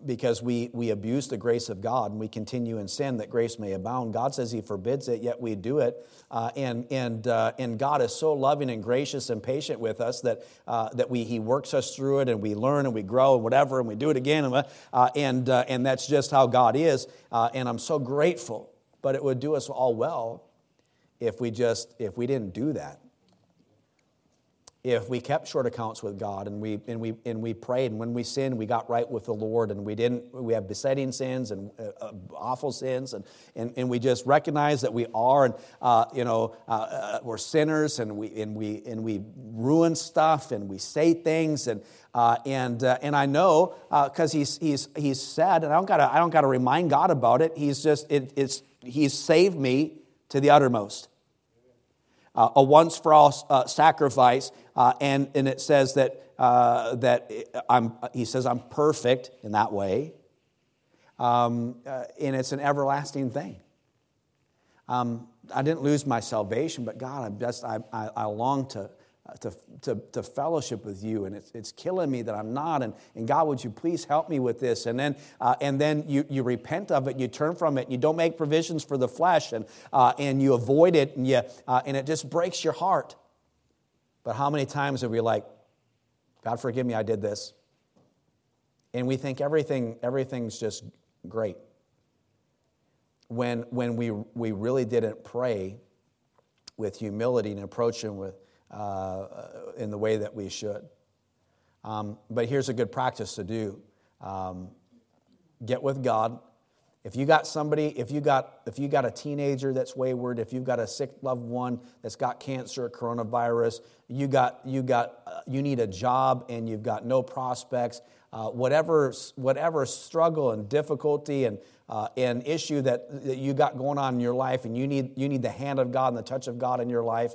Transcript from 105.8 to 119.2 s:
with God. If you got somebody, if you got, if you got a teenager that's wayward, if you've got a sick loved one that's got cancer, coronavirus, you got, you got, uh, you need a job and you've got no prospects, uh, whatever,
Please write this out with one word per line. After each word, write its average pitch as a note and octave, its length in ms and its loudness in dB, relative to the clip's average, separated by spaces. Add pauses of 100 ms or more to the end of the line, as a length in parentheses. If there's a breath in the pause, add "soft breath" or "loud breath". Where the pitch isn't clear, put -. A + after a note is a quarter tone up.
with C3+ 180 -2
God. A2+ 380 0 (640)
If G#2+ 140 -10
you C#3 80 0
got D#3 200 6
somebody, D3+ 420 0 (120)
if A#2 120 -4
you D3 100 -4
got, C#3 440 0
if A#2 140 -10
you C#3+ 80 -2
got C#3 160 2
a A#2 80 0
teenager C#3 640 -4
that's B2+ 220 -4
wayward, B2 440 -2
if A2 140 -6
you've B2+ 100 -4
got B2 160 -2
a A2 80 -4
sick - 240 -8 (100)
loved B2+ 220 -4
one B2 380 -4 (200 loud breath)
that's A2 140 -10
got B2 240 -4
cancer, B2+ 500 -8
coronavirus, A#2 920 -2 (260 soft breath)
you C#3 200 -4
got, C3 360 2
you C3 180 -2
got, B2 460 0
uh, E2+ 180 -14
you C3+ 160 -4
need C#3 180 0
a A2 80 2
job B2+ 600 0
and A#2 220 -6
you've G#2+ 140 -6
got A#2 220 -4
no C3 160 2
prospects, B2 800 -6 (320 soft breath)
uh, A2 180 -8
whatever, C#3 640 2 (220)